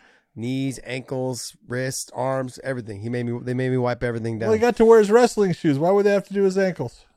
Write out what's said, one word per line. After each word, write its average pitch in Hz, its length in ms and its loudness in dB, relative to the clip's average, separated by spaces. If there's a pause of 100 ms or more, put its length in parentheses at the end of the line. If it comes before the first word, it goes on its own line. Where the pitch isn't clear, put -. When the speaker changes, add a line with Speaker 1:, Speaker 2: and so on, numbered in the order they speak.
(360)
Speaker 1:
knees, 131 480 -6
ankles, 127 720 -8 (120)
wrists, 131 460 -6
arms, 131 500 -6
everything." 113 380 -8
He 113 80 -8
made 123 160 -4
me, 120 160 -6
they 123 120 -6
made 127 160 -2
me 127 80 0
wipe 123 260 -2
everything 113 360 -4
down. 113 100 -4
Speaker 2:
Well, 220 60 4
he 214 40 2
got 233 180 2
to 226 80 6
wear 226 140 10
his 202 120 4
wrestling 214 420 4
shoes. 147 260 0
Why 170 120 2
would 202 140 4
they 208 60 4
have 196 160 0
to 196 60 -14
do 196 100 0
his 190 140 2
ankles? 180 480 -4 (120)